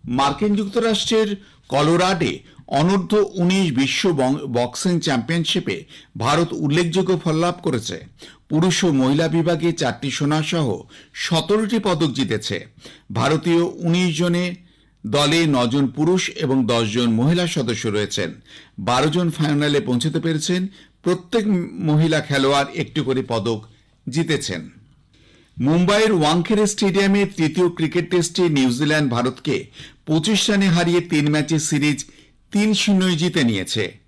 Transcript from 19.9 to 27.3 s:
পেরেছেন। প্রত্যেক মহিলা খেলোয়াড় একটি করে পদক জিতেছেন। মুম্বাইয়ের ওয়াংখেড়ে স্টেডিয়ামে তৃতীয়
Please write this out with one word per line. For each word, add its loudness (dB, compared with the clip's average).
পেরেছেন। -2
প্রত্যেক -2
মহিলা 2
খেলোয়াড় 0
একটি -4
করে -2
পদক -4
জিতেছেন। -4
মুম্বাইয়ের 2
ওয়াংখেড়ে 2
স্টেডিয়ামে 2
তৃতীয় 0